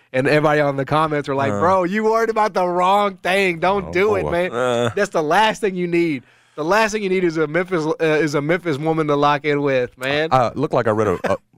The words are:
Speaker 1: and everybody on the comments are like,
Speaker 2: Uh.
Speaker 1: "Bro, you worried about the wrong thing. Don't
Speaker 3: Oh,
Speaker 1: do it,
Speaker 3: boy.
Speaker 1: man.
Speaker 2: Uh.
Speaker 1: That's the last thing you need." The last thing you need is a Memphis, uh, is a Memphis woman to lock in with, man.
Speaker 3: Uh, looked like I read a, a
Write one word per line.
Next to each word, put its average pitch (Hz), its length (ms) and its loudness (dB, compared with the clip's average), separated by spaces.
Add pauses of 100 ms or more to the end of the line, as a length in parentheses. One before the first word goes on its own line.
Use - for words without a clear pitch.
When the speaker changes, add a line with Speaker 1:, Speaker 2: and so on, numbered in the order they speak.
(140)
Speaker 1:
and 131 140 0
everybody 151 340 2
on 139 160 0
the 135 80 -4
comments 151 420 -2
are 139 80 -4
like, 139 160 0
Speaker 2:
Uh. 101 80 -2
Speaker 1:
"Bro, 185 260 2
you 208 200 -2
worried 220 240 2
about 214 240 0
the 185 120 0
wrong 185 520 0
thing. 180 420 -2
Don't 185 280 0
Speaker 3:
Oh, 165 40 -10
Speaker 1:
do 202 240 2
it, 185 60 -2
Speaker 3:
boy. 147 100 -2
Speaker 1:
man. 175 220 -2
Speaker 2:
Uh. 120 420 0
Speaker 1:
That's 156 140 0
the 170 140 -2
last 196 380 0
thing 190 140 -4
you 180 120 -4
need." 170 360 -2 (320)
The 151 80 -6
last 202 300 2
thing 220 100 -4
you 190 60 -2
need 185 160 0
is 160 100 0
a 156 120 0
Memphis, 175 380 -2
uh, 160 140 0
is 156 340 0
a 151 80 0
Memphis 165 360 -2
woman 160 300 -2
to 147 100 2
lock 147 260 2
in 147 180 0
with, 131 360 -2
man. 147 340 -2
Speaker 3:
Uh, 127 240 4
looked 139 180 -2
like 120 140 2
I 110 40 2
read 107 160 2
a, 90 260 0
a - 20 2 (220)